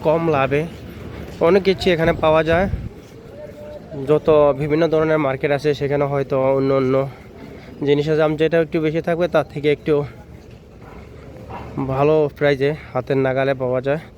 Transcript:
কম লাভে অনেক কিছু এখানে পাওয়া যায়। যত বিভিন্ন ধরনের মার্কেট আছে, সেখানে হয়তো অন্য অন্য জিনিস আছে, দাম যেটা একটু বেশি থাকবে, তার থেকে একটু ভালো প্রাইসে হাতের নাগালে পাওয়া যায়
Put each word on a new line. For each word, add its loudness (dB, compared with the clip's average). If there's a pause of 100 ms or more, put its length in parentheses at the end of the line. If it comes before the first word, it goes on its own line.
কম 2 (140)
লাভে 0 (840)
অনেক 6
কিছু 0
এখানে 2 (100)
পাওয়া 6
যায়। 2 (1400)
যত 4 (340)
বিভিন্ন 2 (100)
ধরনের 2
মার্কেট 0
আছে, 0 (100)
সেখানে 0
হয়তো -2 (220)
অন্য 2 (100)
অন্য 2 (920)
জিনিস 2
আছে, 2
দাম 2
যেটা 2
একটু -4
বেশি 0
থাকবে, 0 (100)
তার 2
থেকে -2
একটু -2 (2000)
ভালো 4 (220)
প্রাইসে 2 (200)
হাতের -2
নাগালে 0
পাওয়া -2
যায় -2 (160)